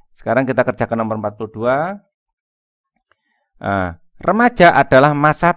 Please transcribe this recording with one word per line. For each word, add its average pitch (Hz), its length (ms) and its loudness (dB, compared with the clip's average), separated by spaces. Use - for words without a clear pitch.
Sekarang 120 320 -4
kita 127 160 -2
kerjakan 113 400 -4
nomor 110 160 -6
empat 104 160 -8
puluh 107 160 -14
dua. 120 240 -4
Nah, 92 400 -4
remaja 214 560 2
adalah 139 400 4
masa 151 440 0